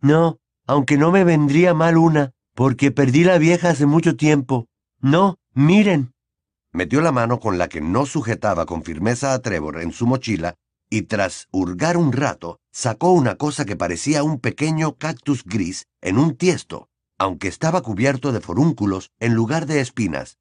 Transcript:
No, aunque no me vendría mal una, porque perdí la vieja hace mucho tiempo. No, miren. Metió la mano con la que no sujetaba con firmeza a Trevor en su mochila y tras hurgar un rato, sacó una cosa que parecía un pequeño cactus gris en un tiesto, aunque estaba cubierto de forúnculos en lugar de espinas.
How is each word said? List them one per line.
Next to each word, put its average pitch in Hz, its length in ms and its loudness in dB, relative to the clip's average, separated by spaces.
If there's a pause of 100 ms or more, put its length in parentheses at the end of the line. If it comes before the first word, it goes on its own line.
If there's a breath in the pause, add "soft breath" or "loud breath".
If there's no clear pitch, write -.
No, 160 380 2 (260)
aunque 139 320 0
no 156 140 4
me 190 120 4
vendría 165 500 4
mal 165 240 2
una, 156 340 2 (240)
porque 131 360 2
perdí 139 320 2
la 180 140 6
vieja 170 320 2
hace 147 160 0
mucho 160 300 2
tiempo. 135 520 0 (320)
No, 175 380 2 (160)
miren. 165 600 2 (580)
Metió 90 300 -2
la 165 100 2
mano 120 280 0
con 104 180 -2
la 87 100 0
que 80 140 -8
no 95 240 0
sujetaba 107 600 -2
con 80 180 -8
firmeza 107 500 -4
a 127 60 -2
Trevor 82 420 -6
en 85 100 -8
su 117 140 -6
mochila 113 500 -2 (340)
y 110 140 -4
tras 98 480 -6
hurgar 92 460 -2
un 165 140 2
rato, 120 480 -6 (120)
sacó 123 400 -2
una 131 240 4
cosa 147 300 -4
que 101 100 -8
parecía 87 480 -4
un 151 160 -2
pequeño 156 580 -4
cactus 143 460 -4
gris 92 440 -6 (140)
en 95 160 -2
un 151 180 2
tiesto, 123 540 -4 (280)
aunque 95 300 -4
estaba 160 340 -2
cubierto 127 500 -2
de 110 100 -4
forúnculos 104 800 -2
en 117 160 0
lugar 113 300 -2
de 147 160 -2
espinas. 87 600 -6